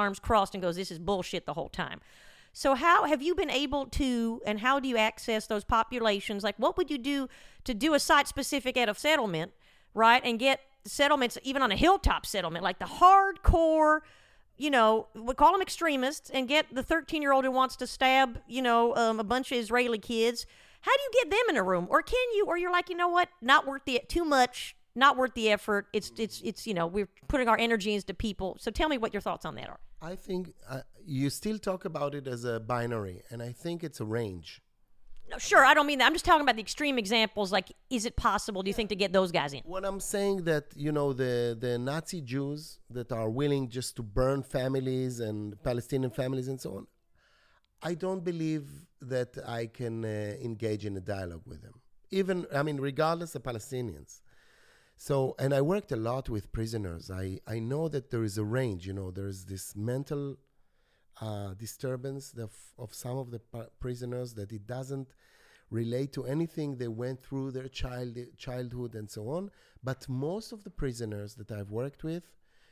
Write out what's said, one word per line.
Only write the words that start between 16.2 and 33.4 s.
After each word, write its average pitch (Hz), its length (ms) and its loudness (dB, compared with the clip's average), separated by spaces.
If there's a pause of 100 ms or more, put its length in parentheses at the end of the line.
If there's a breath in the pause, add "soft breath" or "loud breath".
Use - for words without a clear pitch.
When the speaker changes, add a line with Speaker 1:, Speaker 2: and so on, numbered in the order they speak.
Speaker 1:
and 262 200 0
get 302 80 4 (160)
the - 20 -4 (100)
thirteen-year-old 285 560 2
who 262 40 2 (100)
wants 254 200 0
to 247 40 -4
stab, 262 440 4 (180)
you 262 200 -6
know, 233 140 6 (140)
um, 226 240 2
a 226 40 -2 (100)
bunch 254 180 -2
of 247 140 0
Israeli 240 340 0
kids. 226 380 0 (440 soft breath)
How 453 160 4
do 571 60 2
you 508 80 -4 (100)
get 440 140 0
them 480 140 4
in 294 80 2
a 190 140 2
room? 175 220 2
Or 320 80 6
can 494 340 0
you, 403 140 4
or 330 120 2
you're 359 160 0
like, 359 120 0
"You 349 140 -6
know 349 140 2
what? 349 120 4 (220)
Not 294 160 6
worth 269 180 -8
the, 240 160 0 (140)
too 339 100 2 (120)
much, - 380 2 (200)
not 269 240 6
worth 254 160 0
the 220 200 0
effort. 202 280 -2 (140)
It's, - 200 -4
it's, 220 320 -6
it's, - 160 -10
you 220 80 -6
know, 165 220 0
we're 208 140 -2 (180)
putting 254 240 2
our 214 160 4
energy 214 260 0
into 196 200 -4 (140)
people." 185 360 -6
So 233 80 -4
tell 311 220 0
me 262 40 0
what 220 160 -2
your 202 140 -4
thoughts - 220 -6
on 143 100 -10
that - 100 -12
are. - 120 -16 (320)
Speaker 2:
I - 20 -10 (120)
think, 180 260 -4 (200)
uh, 135 80 -8 (380)
you 139 100 2 (120)
still 214 180 -4 (100)
talk 185 160 -6
about 143 340 -4
it 135 60 -12 (100)
as 117 60 -10 (120)
a 113 60 -4
binary, 113 580 -4 (120)
and 117 200 -12